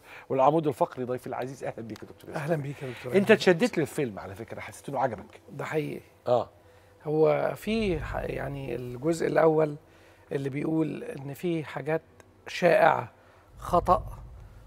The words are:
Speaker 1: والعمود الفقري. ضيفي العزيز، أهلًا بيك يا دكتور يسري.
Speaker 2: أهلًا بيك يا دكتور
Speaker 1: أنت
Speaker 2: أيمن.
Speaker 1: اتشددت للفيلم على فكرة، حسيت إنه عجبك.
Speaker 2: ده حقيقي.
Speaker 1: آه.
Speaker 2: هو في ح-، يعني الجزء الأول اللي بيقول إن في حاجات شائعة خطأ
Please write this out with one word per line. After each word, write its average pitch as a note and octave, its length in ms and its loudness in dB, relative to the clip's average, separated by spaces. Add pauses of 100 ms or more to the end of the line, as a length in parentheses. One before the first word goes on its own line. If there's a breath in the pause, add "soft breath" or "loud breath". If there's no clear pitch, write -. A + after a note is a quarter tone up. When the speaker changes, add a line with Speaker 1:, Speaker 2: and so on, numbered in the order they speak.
(280 loud breath)
Speaker 1:
والعمود D3 380 4
الفقري. C#3 380 -2
ضيفي B2 220 -6
العزيز، B2+ 380 -8
أهلًا - 180 -8
بيك A2 200 -12
يا F#2+ 60 -18
دكتور - 220 -20
يسري. D#3 120 -8
Speaker 2:
أهلًا D#3+ 140 -2
بيك C#3+ 260 -8
يا C3+ 80 -8
دكتور A#2+ 220 -12
Speaker 1:
أنت G3 180 4
Speaker 2:
أيمن. - 20 10
Speaker 1:
اتشددت F#3 460 4
للفيلم B2+ 400 -2
على F#2+ 160 -12
فكرة، G#2+ 260 -12
حسيت - 280 -16
إنه C#3 100 -6
عجبك. A2+ 420 -4 (120)
Speaker 2:
ده C#3 120 -8
حقيقي. D3 360 -4 (260)
Speaker 1:
آه. A#2+ 220 2 (560 soft breath)
Speaker 2:
هو D3+ 520 2
في G#3 440 -2
ح-، - 160 -6
يعني C3+ 580 -6
الجزء B2+ 520 -2
الأول D#3 500 4 (560 soft breath)
اللي C#3 160 -4
بيقول D3+ 560 -2
إن C3+ 300 -10
في E3 300 -4
حاجات D3+ 380 -2 (440)
شائعة D3+ 640 4 (460 soft breath)
خطأ F3 440 2 (640 soft breath)